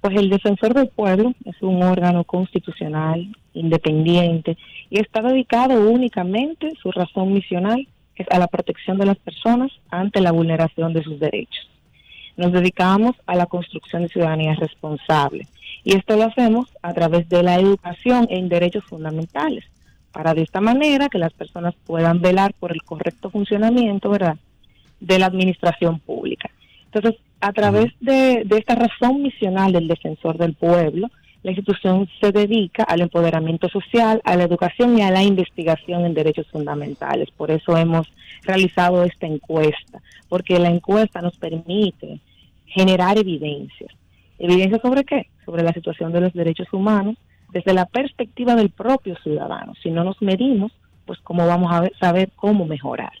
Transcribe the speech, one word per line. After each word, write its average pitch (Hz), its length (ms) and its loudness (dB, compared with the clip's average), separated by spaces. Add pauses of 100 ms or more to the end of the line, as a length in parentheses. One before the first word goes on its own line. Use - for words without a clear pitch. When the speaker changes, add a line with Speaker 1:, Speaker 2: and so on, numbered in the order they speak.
Speaker 1:
Pues 196 140 -2
el 202 140 4
Defensor 202 440 0
del 262 140 2
Pueblo 214 460 0 (120)
es - 160 -14
un 185 220 0
órgano 175 400 2
constitucional, 170 1120 -4 (180)
independiente, 165 1040 0 (320)
y 202 100 -2
está 220 220 -2
dedicado 247 680 2
únicamente, 247 800 -2 (100)
su 185 100 -4
razón 185 420 -2
misional 202 520 -2 (300)
es 185 160 -10
a 180 80 2
la 180 80 2
protección - 500 -6
de 196 80 0
las 196 120 2
personas 240 540 -2 (180)
ante 196 320 -2
la 180 100 2
vulneración 165 600 0
de 160 100 -2
sus 151 160 -12
derechos. - 500 -8 (680)
Nos 175 160 0
dedicamos 185 640 2 (100)
a 180 100 -2
la 175 120 2
construcción 175 560 -8
de 170 40 -4
ciudadanía 160 480 0
responsable, 156 920 -2 (360)
y 196 140 2
esto 202 180 0
lo 214 80 4
hacemos 226 460 0 (120)
a 175 120 -6
través 170 340 0
de 175 160 4
la 180 160 4
educación 196 680 2
en 185 180 -4
derechos 175 380 0
fundamentales, 156 800 -6 (480)
para 160 200 0
de 160 100 0
esta 190 180 -4
manera 277 480 2
que 220 80 -4
las 165 160 -2
personas 170 420 -8 (100)
puedan 165 360 2
velar 190 320 2
por 175 180 -10
el 160 120 -10
correcto 170 460 -8
funcionamiento, 208 800 0
¿verdad?, 190 280 0 (640)
de 185 180 2
la 190 60 2
administración 180 720 0
pública. - 500 -10 (360)
Entonces, 220 340 -2 (220)
a 202 120 -2
través 208 320 2
Speaker 2:
Ujú. 240 200 -8
Speaker 1:
de, 262 400 4
de 202 120 2
esta 226 180 0
razón 240 460 0
misional 196 500 0
del 170 160 2
Defensor 160 500 -4
del 165 180 -2
Pueblo, 170 540 0 (320)
la 185 100 -6
institución 190 580 0 (100)
se 202 140 2
dedica 208 500 0
al 170 160 0
empoderamiento 165 720 0
social, 220 560 2
a 180 100 2
la 180 80 4
educación 180 560 2
y 208 40 2
a 190 80 2
la 190 120 2
investigación 175 800 0
en 170 100 0
derechos 156 380 -2
fundamentales. 147 800 -6
Por - 180 -10
eso 160 280 0
hemos 165 300 0 (360)
realizado 180 640 2
esta 175 200 -6
encuesta, 156 760 -2 (260)
porque 180 320 0
la 175 100 4
encuesta 190 520 0
nos 175 160 -6
permite 170 840 -4 (460)
generar 185 520 2
evidencias. 147 760 -6 (440)
¿Evidencia 190 440 2
sobre 262 240 0
qué? - 240 -4 (160)
Sobre 170 180 -4
la 165 80 2
situación 165 400 -6
de 170 80 0
los 180 140 0
derechos 170 400 -4
humanos 208 420 0 (380)
desde 180 200 0
la 185 120 2
perspectiva 247 720 -2
del 214 140 4
propio 226 540 -4
ciudadano. - 580 -6
Si 165 100 -4
no 165 120 0
nos 190 180 -4
medimos, 208 520 0 (320)
pues, 180 140 -14
¿cómo 175 280 0
vamos 175 240 2
a 170 100 2
ver, 185 200 -2
saber 185 340 2
cómo 202 300 0
mejorar? 139 560 -8